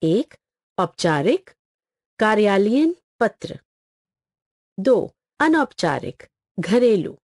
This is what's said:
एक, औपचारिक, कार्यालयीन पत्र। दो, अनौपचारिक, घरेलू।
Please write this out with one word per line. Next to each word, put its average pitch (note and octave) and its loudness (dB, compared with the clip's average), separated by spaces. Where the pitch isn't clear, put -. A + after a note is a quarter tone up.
एक, F3+ -2
औपचारिक, F3 -2
कार्यालयीन G#3+ 0
पत्र। - -6
दो, A3 0
अनौपचारिक, B3+ -2
घरेलू। G#3 0